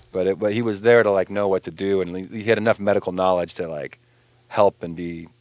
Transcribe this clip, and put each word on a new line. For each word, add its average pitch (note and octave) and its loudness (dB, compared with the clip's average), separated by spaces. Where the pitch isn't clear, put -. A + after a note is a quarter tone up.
But F#2 -2
it, F#2+ 0
but G#2 -2
he A#2 -2
was G#2+ -4
there A#2 6
to, G#2 2
like, F#2+ 2
know G2+ -2
what F#2+ 0
to F2+ -10
do, G2 -2
and F2 -6
he, F#2+ -10
he G2+ -4
had A2 4
enough G#2+ 2
medical G2+ 0
knowledge F2+ 0
to, F2 -8
like, D2 -12
help G2+ 2
and E2+ -10
be. E2+ -10